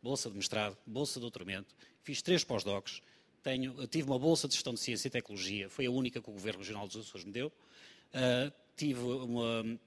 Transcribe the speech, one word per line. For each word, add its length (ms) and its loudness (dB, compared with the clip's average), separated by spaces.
Bolsa 260 -2
de 60 -10
mestrado, 500 0
bolsa 300 -2
de 60 -6
doutoramento, 540 -8
fiz 180 -4
três 220 6
pós-docs, 580 -2
tenho, 380 -2
eu 80 -6
tive 200 0
uma 120 4
bolsa 280 6
de 60 2
gestão 180 0
de 80 -2
ciência 280 -2
e 40 -2
tecnologia, 560 -2
foi 200 0
a 40 4
única 300 0
que 80 -12
o 40 -8
Governo 260 -4
Regional 280 -6
dos 80 -10
Açores 300 -10
me 60 -10
deu. 200 -2
Ah, 380 4
tive 220 0
uma 880 0